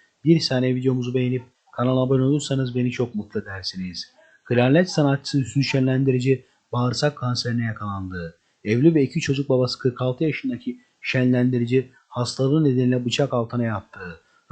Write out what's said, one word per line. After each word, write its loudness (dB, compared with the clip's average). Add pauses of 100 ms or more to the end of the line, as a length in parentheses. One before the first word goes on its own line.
(240)
bir 6
saniye 0
videomuzu -2
beğenip -2 (340)
kanala 2
abone 2
olursanız 0
beni 0
çok -4
mutlu -6
edersiniz. -10 (400)
Klarnet 4
sanatçısı 0
Hüsnü 0
Şenlendirici 2 (280)
bağırsak 0
kanserine -2
yakalandı. -8 (260)
Evli 4
ve 4
iki -2
çocuk -2
babası 2
kırk -2
altı -2
yaşındaki -4 (200)
Şenlendirici 2 (180)
hastalığı 0
nedeniyle 2
bıçak 0
altına -2
yattı. -8 (320)